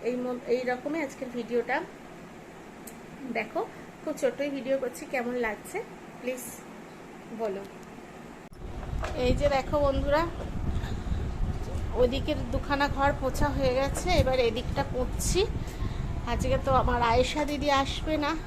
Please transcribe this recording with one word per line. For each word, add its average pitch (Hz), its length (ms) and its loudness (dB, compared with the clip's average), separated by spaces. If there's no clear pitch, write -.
এই 247 140 0
ম-, 247 200 -4
এই 254 60 2
রকমই 294 360 -2
আজকের 262 300 -8
ভিডিওটা। 240 400 0
দেখো, 220 220 -2
খুব 311 200 -4
ছোট্টই 277 340 0
ভিডিও 262 260 0
করছি, 247 200 -6
কেমন 240 200 -2
লাগছে 208 320 -6
প্লিজ 247 240 -4
বলো। 196 220 -2
এই 247 160 6
যে 294 60 4
দেখো 262 200 2
বন্ধুরা, 277 360 4
ওদিকের 269 360 2
দুখানা 277 340 2
ঘর 277 140 4
পোছা 277 360 2
হয়ে 269 240 4
গেছে, 277 280 0
এবার 262 180 4
এদিকটা 247 340 0
পুঁতছি। 254 480 2
আজকে 254 240 2
তো 269 40 4
আমার 240 180 4
আয়েশা 254 400 4
দিদি 285 180 2
আসবে 311 320 0
না 285 60 2